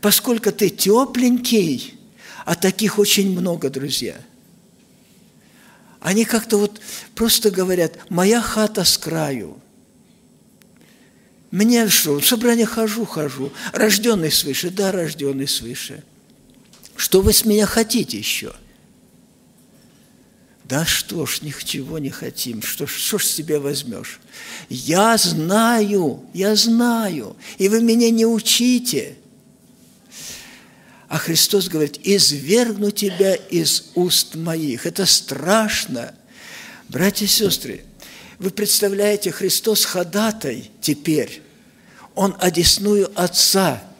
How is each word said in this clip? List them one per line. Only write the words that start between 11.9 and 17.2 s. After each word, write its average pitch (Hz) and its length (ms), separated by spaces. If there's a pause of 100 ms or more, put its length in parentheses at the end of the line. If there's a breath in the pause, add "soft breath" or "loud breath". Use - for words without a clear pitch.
в 143 60
собрание 233 400
хожу, 226 400
хожу. 139 480 (180 loud breath)
Рождённый 208 600
свыше, 151 380
да, 190 220
рождённый 139 560
свыше. 123 560 (920)
Что - 240